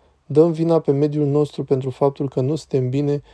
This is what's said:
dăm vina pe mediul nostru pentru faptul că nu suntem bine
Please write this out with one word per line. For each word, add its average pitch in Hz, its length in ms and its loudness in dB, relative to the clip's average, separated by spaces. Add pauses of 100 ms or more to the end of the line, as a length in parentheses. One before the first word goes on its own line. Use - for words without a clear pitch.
(260)
dăm 156 260 4
vina 165 280 0
pe 151 120 0
mediul 147 360 0
nostru 147 360 -2
pentru 135 260 -2
faptul 139 400 -2
că 135 120 -4
nu 139 140 -2
suntem 131 340 -4
bine 143 320 -2 (120)